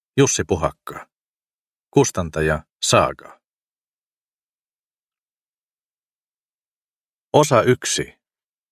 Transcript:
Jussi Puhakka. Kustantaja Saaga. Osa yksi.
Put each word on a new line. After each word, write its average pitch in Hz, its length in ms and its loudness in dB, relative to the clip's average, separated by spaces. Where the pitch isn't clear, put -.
Jussi - 260 0
Puhakka. 76 640 -8
Kustantaja 78 720 -2
Saaga. - 580 -2
Osa 139 280 4
yksi. - 580 -2